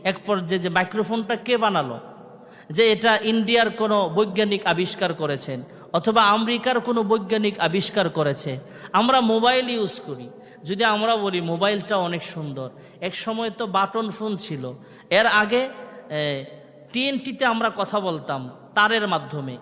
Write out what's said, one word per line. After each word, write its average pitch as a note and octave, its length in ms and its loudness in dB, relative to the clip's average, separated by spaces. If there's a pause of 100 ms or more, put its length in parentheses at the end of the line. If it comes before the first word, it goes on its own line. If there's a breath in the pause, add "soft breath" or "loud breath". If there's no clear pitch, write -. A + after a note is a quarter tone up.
এক F#3 220 -2
পর্যায়ে F#3+ 320 0
যে F3 100 -2
মাইক্রোফোনটা G#3 680 -2
কে A#3 200 0
বানালো, E3 420 0 (720 loud breath)
যে G#3+ 220 4
এটা G#3+ 300 4
ইন্ডিয়ার A3 480 4
কোনো G#3 440 0
বৈজ্ঞানিক G3+ 520 0
আবিষ্কার F3 480 0
করেছেন C#3 480 -4 (300 loud breath)
অথবা A3 300 4
আমেরিকার A3+ 580 2
কোনো A#3 220 0
বৈজ্ঞানিক G#3+ 580 0
আবিষ্কার F3 480 0
করেছে। C#3+ 500 -2 (340 loud breath)
আমরা B3 280 4
মোবাইল A#3+ 500 2
ইউজ A3 300 -2
করি, B2 280 -12 (360 loud breath)
যদি G3 200 -2
আমরা A3 320 4
বলি G3 240 0
মোবাইলটা F#3+ 560 0
অনেক F3 260 -2
সুন্দর, C3+ 480 -8 (300 loud breath)
এক F#3 160 -6
সময় A3+ 340 -4
তো A3 160 -6
বাটন G3 440 0
ফোন G#3+ 260 -4
ছিল, B2+ 360 -8 (380 loud breath)
এর G#3 160 6
আগে, A3 420 4 (420)
এ, D3 340 -4 (480)
টিএনটিতে C4+ 520 -2
আমরা A3+ 320 2
কথা G3+ 240 -2
বলতাম C#3+ 500 -4 (240)
তারের G#3+ 340 4
মাধ্যমে C#3 540 -4